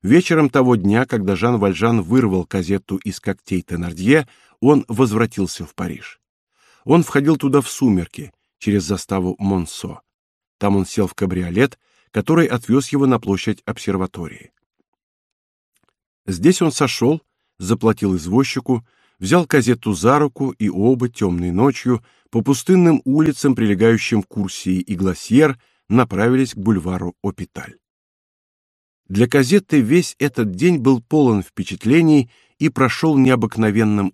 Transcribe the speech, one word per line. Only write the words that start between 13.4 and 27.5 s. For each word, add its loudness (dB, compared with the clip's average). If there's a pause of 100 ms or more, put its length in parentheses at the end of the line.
обсерватории. -8 (1700)
Здесь 0
он 0
сошел, -2 (380)
заплатил 0
извозчику, -2 (360)
взял 0
Казетту 0
за 2
руку, -2
и -4
оба 0
темной -2
ночью 0 (280)
по -2
пустынным 2
улицам, 0
прилегающим 2
к -12
Курсии -4
и -6
Гласьер, 0 (280)
направились 0
к -14
бульвару -2
Опиталь. -10 (1300)